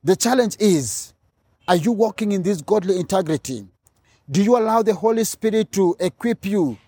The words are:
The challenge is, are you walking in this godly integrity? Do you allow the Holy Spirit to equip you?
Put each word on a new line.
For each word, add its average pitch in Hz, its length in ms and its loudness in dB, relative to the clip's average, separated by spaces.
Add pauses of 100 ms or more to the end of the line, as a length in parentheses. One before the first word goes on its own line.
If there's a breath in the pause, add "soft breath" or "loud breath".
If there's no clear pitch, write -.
The 185 120 2
challenge 233 440 0
is, 165 540 0 (540)
are 180 80 4
you 175 160 0
walking 214 400 -2
in 196 100 0
this 180 180 -2
godly 185 400 -2
integrity? 156 680 -4 (640)
Do 165 140 2
you 240 140 4
allow 226 240 2
the 214 140 2
Holy 226 280 0
Spirit 220 500 -2
to 185 260 2
equip 196 440 -4
you? 180 340 -2 (100)